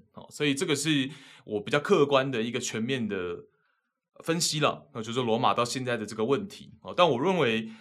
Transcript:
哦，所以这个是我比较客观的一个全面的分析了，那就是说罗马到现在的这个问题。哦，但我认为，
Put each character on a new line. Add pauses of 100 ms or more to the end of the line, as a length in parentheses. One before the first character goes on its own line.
(140)
哦，
所
以
这
个
是 (360)
我
比
较
客
观
的
一
个
全
面
的 (800)
分
析
了，
那
就
是
说
罗
马
到
现
在
的
这
个
问
题。 (100)
哦，
但
我
认
为， (100)